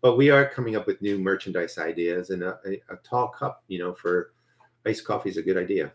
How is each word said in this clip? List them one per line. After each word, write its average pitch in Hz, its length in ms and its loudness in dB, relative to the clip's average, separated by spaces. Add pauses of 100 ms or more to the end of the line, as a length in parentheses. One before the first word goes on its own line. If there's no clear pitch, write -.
but 123 140 6
we 139 120 6
are 139 180 8
coming 117 300 -4
up 104 100 -2
with 95 140 -2
new 101 180 -2
merchandise 92 600 -2
ideas, 85 500 -2
and 90 140 -4
a, 92 240 -6
a, 95 60 -6 (200)
a 90 100 -14
tall 143 260 -2
cup, - 400 -8
you 92 100 -6
know, 90 160 -6
for 87 380 -2 (520)
iced 107 220 -2
coffee 104 240 -2
is 92 80 -6
a 82 40 -6
good 92 140 0
idea. 90 380 -2